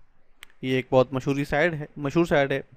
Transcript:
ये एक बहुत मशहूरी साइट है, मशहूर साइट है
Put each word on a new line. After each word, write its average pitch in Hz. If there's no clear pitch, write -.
ये 131
एक 127
बहुत 131
मशहूरी 139
साइट 160
है, 147
मशहूर 147
साइट 139
है 135